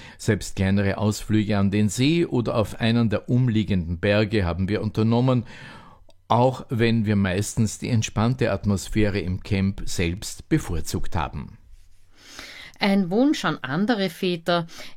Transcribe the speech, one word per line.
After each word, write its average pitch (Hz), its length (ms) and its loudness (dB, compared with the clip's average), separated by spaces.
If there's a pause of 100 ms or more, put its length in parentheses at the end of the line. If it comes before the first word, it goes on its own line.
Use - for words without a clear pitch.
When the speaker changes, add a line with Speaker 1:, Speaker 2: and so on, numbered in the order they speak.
(160)
Speaker 1:
Selbst - 400 -2
kleinere 98 400 2
Ausflüge 104 600 0
an 101 120 2
den 107 200 2
See 156 340 2
oder 123 300 -2
auf 107 260 -2
einen 117 300 2
der - 180 -2
umliegenden 104 720 0
Berge 104 460 2
haben 87 240 -2
wir 101 100 0
unternommen, 117 640 2 (840)
auch 123 440 2
wenn 113 340 2
wir 104 120 2
meistens 101 600 0
die - 140 -6
entspannte 117 600 0
Atmosphäre 101 680 0
im 92 220 -4
Camp 98 420 0
selbst - 640 -4
bevorzugt - 680 0
haben. 73 420 -6 (1200)
Speaker 2:
Ein 196 280 2
Wunsch 247 360 2
an 160 180 -2
andere 196 480 0
Väter. 175 560 -2 (300)